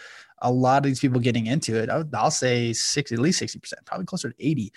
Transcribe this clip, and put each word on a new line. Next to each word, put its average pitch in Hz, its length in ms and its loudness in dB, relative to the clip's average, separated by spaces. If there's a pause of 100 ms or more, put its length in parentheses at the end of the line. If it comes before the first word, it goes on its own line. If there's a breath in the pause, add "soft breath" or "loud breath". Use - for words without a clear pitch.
(420 loud breath)
a 123 100 2
lot 127 260 4
of 143 60 0
these 135 160 0
people 127 200 2
getting 117 260 2
into 123 280 0
it, 113 140 0
I'll, 156 240 -2
I'll 117 180 2
say 120 440 0
six, - 380 -2
at 117 60 -2
least 156 200 2
sixty - 200 -8
percent, - 280 -16
probably 185 180 -8
closer 170 260 -6
to - 160 -6
eighty 131 300 -2